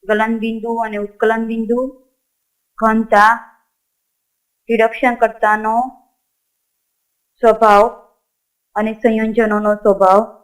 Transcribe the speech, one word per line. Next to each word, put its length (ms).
ગલન 360
બિંદુ 380
અને 200
ઉત્કલન 500
બિંદુ, 320
ઘનતા, 520
રિડક્શન 460
કર્તાનો 600
સ્વભાવ 420
અને 180
સંયોજનોનો 840
સ્વભાવ 460